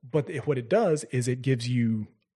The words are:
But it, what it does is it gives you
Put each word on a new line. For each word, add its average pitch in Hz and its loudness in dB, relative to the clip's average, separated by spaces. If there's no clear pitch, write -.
But 143 -2
it, 135 -6
what 143 0
it 120 -8
does 180 4
is 123 0
it 127 -2
gives 123 0
you 113 0